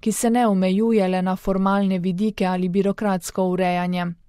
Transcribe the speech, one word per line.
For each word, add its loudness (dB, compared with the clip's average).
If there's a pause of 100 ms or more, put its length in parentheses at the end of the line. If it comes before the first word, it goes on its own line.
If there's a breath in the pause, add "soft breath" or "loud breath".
ki -2
se 0
ne 2
omejuje 2
le 0
na 0
formalne 0
vidike -2
ali -2
birokratsko -2
urejanje. -2 (220)